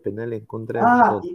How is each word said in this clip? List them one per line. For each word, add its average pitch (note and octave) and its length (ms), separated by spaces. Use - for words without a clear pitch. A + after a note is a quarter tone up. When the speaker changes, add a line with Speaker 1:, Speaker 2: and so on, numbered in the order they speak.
Speaker 1:
penal A2+ 300
en A2 140
contra A2+ 340
de A3 60
Speaker 2:
Ah, B3 120
Speaker 1:
nosotros. G#3 360